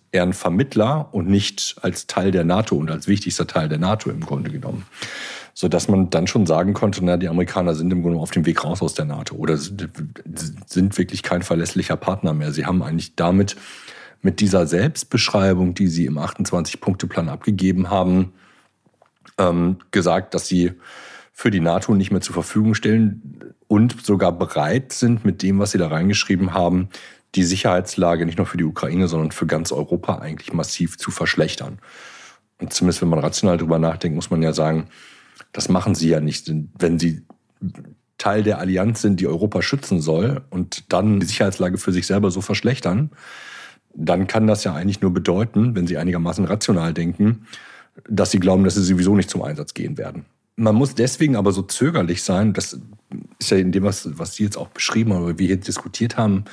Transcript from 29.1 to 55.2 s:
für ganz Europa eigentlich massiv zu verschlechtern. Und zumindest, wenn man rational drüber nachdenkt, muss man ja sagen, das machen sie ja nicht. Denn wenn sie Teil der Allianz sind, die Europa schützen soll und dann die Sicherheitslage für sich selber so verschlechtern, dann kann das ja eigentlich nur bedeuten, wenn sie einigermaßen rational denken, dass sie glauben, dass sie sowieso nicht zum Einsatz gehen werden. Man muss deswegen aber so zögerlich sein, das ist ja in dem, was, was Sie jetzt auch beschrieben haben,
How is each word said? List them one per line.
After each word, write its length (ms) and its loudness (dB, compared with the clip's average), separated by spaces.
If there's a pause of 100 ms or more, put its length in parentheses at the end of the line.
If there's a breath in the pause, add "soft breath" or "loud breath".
für 140 -4
ganz 260 -2
Europa 460 -2
eigentlich 340 -12
massiv 440 -4
zu 140 -8
verschlechtern. 680 -2 (840 loud breath)
Und 120 -8
zumindest, 300 2
wenn 60 2
man 100 4
rational 380 2
drüber 240 2
nachdenkt, 340 0
muss 160 -6
man 120 2
ja 100 2
sagen, 340 0 (680 loud breath)
das 160 -6
machen 280 2
sie 120 2
ja 120 4
nicht. 260 -4
Denn 320 -4
wenn 220 2
sie 220 -2 (960)
Teil 260 0
der 140 0
Allianz 440 0
sind, 160 2
die 80 0
Europa 360 0
schützen 380 -2
soll 500 0
und 420 -8
dann 260 4
die 80 0
Sicherheitslage 520 0
für 140 -2
sich 140 0
selber 240 2
so 100 -4
verschlechtern, 680 -2 (840 loud breath)
dann 360 0
kann 180 2
das 160 2
ja 120 -2
eigentlich 260 -2
nur 120 2
bedeuten, 600 2
wenn 140 -2
sie 100 -4
einigermaßen 460 -2
rational 500 0
denken, 520 0 (640 loud breath)
dass 220 2
sie 80 2
glauben, 240 4
dass 140 4
sie 80 4
sowieso 320 4
nicht 140 2
zum 120 -4
Einsatz 320 -8
gehen 240 -6
werden. 280 -10 (300)
Man 200 4
muss 180 2
deswegen 400 2
aber 160 4
so 120 0
zögerlich 600 0
sein, 300 2
das 260 -6 (640)
ist 100 -2
ja 60 4
in 160 4
dem, 100 2
was, 360 -2
was 160 -8
Sie 100 -2
jetzt 120 -2
auch 120 -10
beschrieben 440 0
haben, 120 0